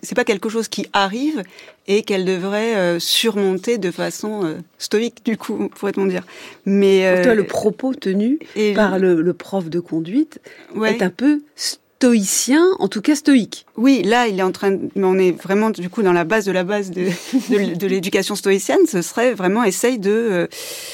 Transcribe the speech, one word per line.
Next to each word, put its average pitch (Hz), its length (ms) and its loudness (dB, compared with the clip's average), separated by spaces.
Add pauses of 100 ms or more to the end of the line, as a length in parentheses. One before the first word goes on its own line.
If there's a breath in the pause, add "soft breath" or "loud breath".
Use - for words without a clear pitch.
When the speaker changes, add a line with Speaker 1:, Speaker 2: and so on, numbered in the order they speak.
Speaker 1:
c'est - 140 -12
pas 247 80 2
quelque 226 240 -2
chose 220 220 -4
qui - 240 -8
arrive 240 500 -2 (440 loud breath)
et 208 160 0
qu'elle 190 200 -2
devrait, 196 540 -2
euh, 175 220 0
surmonter 196 800 0
de 185 140 -4
façon, 180 540 -6
euh, 156 100 -4 (220)
stoïque, - 480 -4
du 220 100 0
coup, 208 400 -6
pourrait-on 196 300 -4
dire. 185 180 -2 (420 loud breath)
Mais, 196 460 4
Speaker 2:
En 185 60 4
tout 180 60 2
cas, 247 80 6
Speaker 1:
euh, 220 40 4
Speaker 2:
le 202 80 2
propos 254 520 -2
tenu 208 440 -2 (160)
Speaker 1:
et 208 180 2
Speaker 2:
par 196 240 2
le, 180 240 4
le 170 120 0
prof 175 360 -8
de 170 120 -4
conduite 170 580 -4 (340 loud breath)
Speaker 1:
Ouais. 220 220 0
Speaker 2:
est 233 60 -4
un 185 80 2
peu 294 320 0 (160)
stoïcien, 240 1080 2 (140)
en - 80 0
tout 208 140 -6
cas 294 140 2
stoïque. 277 500 2 (100)
Speaker 1:
Oui, 240 280 4
là, 233 260 2
il 190 100 -2
est 190 40 0
en 185 100 0
train 196 180 0
de, 185 80 0 (160)
mais 196 100 0
on 185 120 4
est 185 140 4
vraiment, 196 380 0
du 180 200 -6
coup, 233 120 -4
dans 185 120 4
la 175 100 4
base 208 220 0
de 190 80 -2
la 185 100 0
base 196 280 -4
de, 180 120 -4
<laughs> 196 460 -2
de, 202 260 0
de 190 120 -4
l'éducation 190 480 -2
stoïcienne. 233 520 2
Ce 185 140 -2
serait 233 320 0
vraiment 196 320 0
essaye 233 340 0
de, 196 120 0
euh, 208 360 0 (460 loud breath)